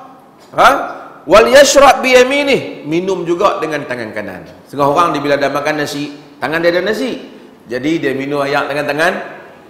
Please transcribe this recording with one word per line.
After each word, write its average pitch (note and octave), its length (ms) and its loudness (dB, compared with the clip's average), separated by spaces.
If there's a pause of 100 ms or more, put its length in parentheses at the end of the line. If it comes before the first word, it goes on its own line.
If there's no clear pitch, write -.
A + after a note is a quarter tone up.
(520)
Ha? F3+ 160 4 (560)
"Wal G#3+ 240 6
yashrab C4 560 6
biyaminih." B3+ 800 2
Minum F3 400 -4
juga F3 320 0
dengan D3 320 -6
tangan A#2 240 -8
kanan. G2 320 -10 (240)
Setengah C#3 240 -2
orang E3+ 240 2
dia C#3 80 -6
bila C#3+ 160 0
dah C#3 80 0
makan D3 320 -4
nasi, C#3+ 320 -8 (240)
tangan D3+ 240 -4
dia E3+ 160 2
ada F3+ 80 -2
nasi. G#3+ 400 -6 (400)
Jadi C#3 400 -4
dia C3+ 80 -2
minum C#3 320 -4
air C#3+ 240 -2
dengan C#3+ 160 -4
tangan, D3+ 280 0 (580)